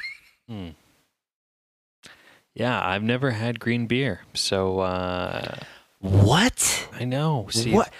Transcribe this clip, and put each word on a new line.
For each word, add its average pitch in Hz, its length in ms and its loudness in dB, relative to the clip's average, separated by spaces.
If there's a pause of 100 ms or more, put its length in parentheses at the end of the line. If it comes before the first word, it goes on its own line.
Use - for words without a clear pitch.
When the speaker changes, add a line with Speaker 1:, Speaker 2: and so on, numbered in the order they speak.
Speaker 1:
<laughs> - 40 -12 (420)
Speaker 2:
Hmm. 101 200 -10 (1900)
Yeah, 120 280 0
I've 95 200 0
never 127 300 0
had 113 280 -4
green 117 260 0
beer, 123 360 -2 (100)
so, 95 460 0
uh, 90 800 -4 (440)
Speaker 1:
What? 101 880 4 (100)
Speaker 2:
I 120 60 -4
know. 131 460 -2
Steve, 120 240 0
Speaker 1:
What? 220 140 4 (120)